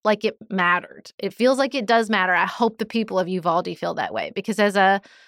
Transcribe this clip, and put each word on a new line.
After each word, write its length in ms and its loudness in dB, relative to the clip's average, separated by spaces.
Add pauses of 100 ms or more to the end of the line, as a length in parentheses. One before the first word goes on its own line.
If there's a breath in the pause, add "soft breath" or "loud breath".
like 220 0
it 100 -2 (140)
mattered. 680 -2
It 160 -6
feels 240 2
like 160 -2
it 120 -4
does 240 2
matter. 240 2
I 120 2
hope 320 -2
the 80 -4
people 320 -2
of 120 0
Uvalde 480 -2
feel 160 -4
that 200 -6
way, 220 -6
because 240 -4
as 160 2
a 260 4 (260 soft breath)